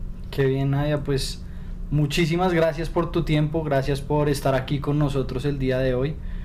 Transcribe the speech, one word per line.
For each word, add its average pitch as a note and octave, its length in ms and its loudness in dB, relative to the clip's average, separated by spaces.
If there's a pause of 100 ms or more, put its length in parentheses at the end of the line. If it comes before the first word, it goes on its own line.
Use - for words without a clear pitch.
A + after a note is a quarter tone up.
(300)
Qué C#3 140 0
bien, C3+ 280 2
Nadia, C#3+ 300 0
pues - 400 -2 (480)
muchísimas E3+ 640 2
gracias E3 380 2
por E3+ 200 0
tu E3 140 0
tiempo, D3+ 400 2
gracias C#3 380 0
por D3 260 2
estar C#3 260 2
aquí C3 240 -2
con C#3+ 200 0
nosotros C3+ 480 0
el C#3+ 120 0
día B2+ 200 2
de C3 160 2
hoy. C#3 200 0 (300)